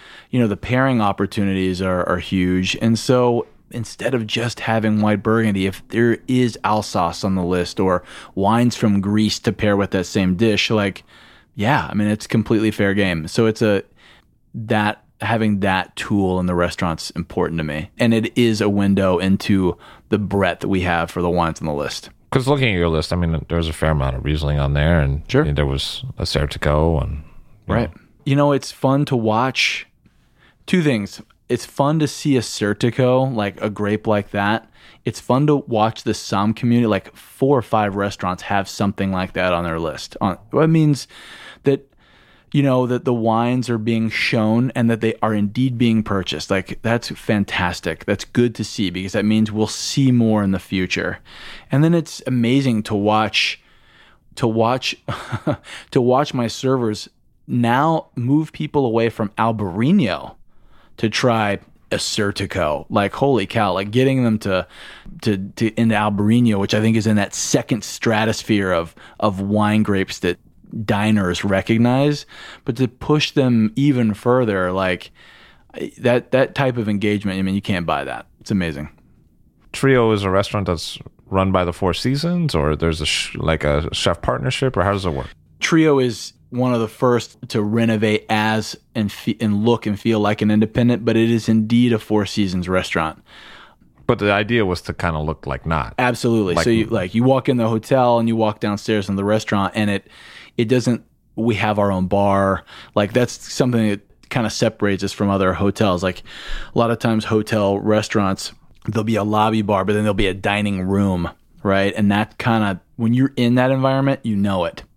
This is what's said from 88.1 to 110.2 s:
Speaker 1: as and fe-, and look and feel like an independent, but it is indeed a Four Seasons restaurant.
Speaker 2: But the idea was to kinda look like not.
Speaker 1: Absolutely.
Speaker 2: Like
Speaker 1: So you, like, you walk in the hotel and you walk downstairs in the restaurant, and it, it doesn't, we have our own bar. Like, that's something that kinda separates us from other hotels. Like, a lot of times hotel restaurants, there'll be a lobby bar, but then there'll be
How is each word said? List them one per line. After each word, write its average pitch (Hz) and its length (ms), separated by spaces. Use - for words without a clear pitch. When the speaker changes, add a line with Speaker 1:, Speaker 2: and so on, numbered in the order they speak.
Speaker 1:
as 110 480
and 107 160
fe-, - 300
and 104 240
look 117 200
and 104 140
feel 110 220
like 104 200
an 107 80
independent, 110 540
but 113 140
it 113 120
is 117 200
indeed 117 420
a 110 80
Four 104 260
Seasons 92 440
restaurant. 85 520
Speaker 2:
But 113 120
the 101 120
idea 107 340
was 90 180
to 85 100
kinda 82 260
look 78 260
like 65 200
not. 80 340
Speaker 1:
Absolutely. 117 560
Speaker 2:
Like 85 80
Speaker 1:
So 120 60
you, 113 160
like, 92 280
you 117 120
walk 131 240
in 127 80
the 113 100
hotel 120 520
and 117 100
you 113 80
walk 107 240
downstairs 104 480
in 98 80
the 98 80
restaurant, 104 500
and 107 140
it, 101 180
it 117 140
doesn't, 123 340
we 113 200
have 107 220
our 101 140
own 92 160
bar. 98 560
Like, 104 160
that's - 400
something 117 380
that - 400
kinda 113 200
separates 101 540
us 98 80
from 101 180
other 98 220
hotels. 95 520
Like, 92 200
a - 60
lot 117 100
of 113 100
times 110 260
hotel 107 520
restaurants, 104 760
there'll 110 180
be 110 140
a 101 80
lobby 110 360
bar, 98 220
but 98 80
then 104 120
there'll 107 100
be 98 140